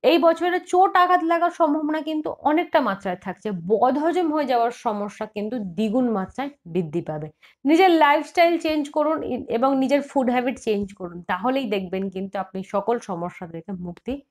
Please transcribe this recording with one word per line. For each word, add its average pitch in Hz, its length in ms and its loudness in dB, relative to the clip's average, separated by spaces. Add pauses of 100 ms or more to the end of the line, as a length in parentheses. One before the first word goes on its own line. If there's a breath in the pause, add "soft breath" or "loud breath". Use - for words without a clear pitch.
এই 302 160 6
বছরে 330 420 2
চোট 370 360 2
আঘাত 359 280 4
লাগার 339 260 2
সম্ভাবনা 311 500 0
কিন্তু 311 280 -6 (120)
অনেকটা 330 400 2
মাত্রায় 196 420 -4
থাকছে। - 260 -8 (180)
বদহজম 294 680 2
হয়ে 302 140 -2
যাওয়ার 233 240 2
সমস্যা 208 560 -6
কিন্তু 214 380 -6
দ্বিগুণ 214 440 0
মাত্রায় 220 420 -4 (160)
বৃদ্ধি 165 360 -4
পাবে। 156 260 -8 (360 soft breath)
নিজের 330 260 6
লাইফস্টাইল 320 680 4
চেঞ্জ 311 320 -2
করুন 311 320 0
ই-, - 260 -6
এবং 247 300 2
নিজের 262 240 2
ফুড 269 280 0
হ্যাবিট 247 280 0
চেঞ্জ 208 360 -2
করুন, 175 280 -12
তাহলেই 247 440 -2
দেখবেন 190 440 -4
কিন্তু 190 280 -8
আপনি 190 260 -8
সকল 208 360 -2
সমস্যা 175 460 -8
থেকে 165 260 -12
মুক্তি 175 400 -10 (180)